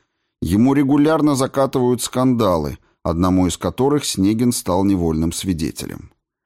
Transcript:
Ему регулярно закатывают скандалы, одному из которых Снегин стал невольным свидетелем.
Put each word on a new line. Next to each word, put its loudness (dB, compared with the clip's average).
Ему 2
регулярно 2
закатывают 0
скандалы, 0
одному 2
из -4
которых -2
Снегин 0
стал -2
невольным 0
свидетелем. -6